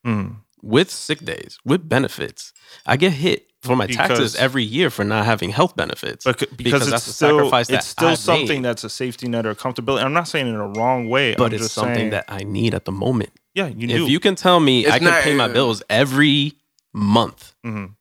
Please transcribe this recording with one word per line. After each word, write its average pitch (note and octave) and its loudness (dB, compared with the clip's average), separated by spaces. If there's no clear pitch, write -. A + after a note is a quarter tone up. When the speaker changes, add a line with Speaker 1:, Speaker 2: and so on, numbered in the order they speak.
Speaker 1:
Mm. G#2 -4
Speaker 2:
with A2 2
sick - -8
days, - -12
with D#3+ 0
benefits? - -4
I A#2+ 2
get F3+ 4
hit - -2
for B2+ 0
my G#2+ 0
taxes B2+ 0
Speaker 1:
Because A#2+ 0
Speaker 2:
every B2+ 0
year B2+ 0
for G#2+ -4
not G#2+ 0
having A2+ 0
health A#2+ 0
benefits. - -6
Speaker 1:
Bec-, B2+ 0
because - -4
Speaker 2:
Because A#2+ 2
Speaker 1:
it's C3+ 0
Speaker 2:
that's A#2 -2
a - -10
Speaker 1:
still, D3+ 4
Speaker 2:
sacrifice C3 2
Speaker 1:
it's C3 2
Speaker 2:
that - -2
Speaker 1:
still - -2
Speaker 2:
I've D#3+ 0
Speaker 1:
something D3 0
Speaker 2:
made. B2 -2
Speaker 1:
that's A2+ -6
a A2 -10
safety B2+ -8
net A#2 -2
or G#2+ -2
comfortability. B2 -2
I'm C3+ -2
not E3 -2
saying C#3 -2
in A2+ -4
a G#2 -6
wrong A#2 -2
way. B2+ 2
Speaker 2:
But B2 2
Speaker 1:
I'm A2+ -2
Speaker 2:
it's G#2+ -4
Speaker 1:
just A2 -6
Speaker 2:
something A#2+ -2
Speaker 1:
saying A2+ -2
Speaker 2:
that G2+ -4
I G2 -10
need G#2 -2
at G2+ -6
the - -6
moment. G#2 -2
Speaker 1:
Yeah, F#3 -4
you A#2+ -8
Speaker 2:
If A#2+ 0
Speaker 1:
do. B2+ 0
Speaker 2:
you E3 2
can F#3+ 2
tell F3+ 6
me C3 4
Speaker 3:
It's C#3+ 6
Speaker 2:
I B2+ 4
can F3 4
Speaker 3:
not, E3+ 4
Speaker 2:
pay D3 2
my B2 2
Speaker 3:
uh, A#2+ -2
Speaker 2:
bills A#2 0
every C#3+ 2
month, G#2 0
Speaker 1:
Mm-hmm. G#2 -10